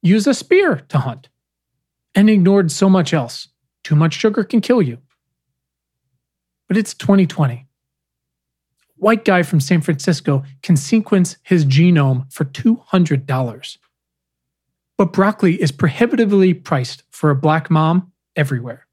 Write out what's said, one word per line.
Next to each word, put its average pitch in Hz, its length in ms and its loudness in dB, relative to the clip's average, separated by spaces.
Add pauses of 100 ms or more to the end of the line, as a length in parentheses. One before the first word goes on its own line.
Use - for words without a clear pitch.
Use 202 260 2
a 285 60 2
spear 349 440 0 (120)
to - 100 -2
hunt. 131 300 -8 (840)
And 208 160 4
ignored 196 440 2
so 196 160 0
much 185 240 2
else. 139 360 -6 (360)
Too - 100 -2
much 160 200 2
sugar 220 280 -2
can 226 180 0
kill 240 220 0
you. 120 160 -4 (1700)
But 185 100 -2
it's 214 160 -4
twenty 196 320 2
twenty. 131 440 -4 (1300)
White 220 280 0
guy 180 200 2
from 156 160 0
San 165 200 0
Francisco 143 640 -2 (180)
can 170 160 0
sequence 196 680 0
his 170 220 2
genome 139 680 2
for - 120 -6
two 226 420 -2
hundred 151 400 0
dollars. 127 520 -8 (1200)
But 185 140 0
broccoli 196 500 0
is 147 80 0
prohibitively 196 840 0
priced - 580 -6
for - 200 -2
a 139 60 0
black 156 340 -2
mom 165 420 0 (220)
everywhere. 127 580 -8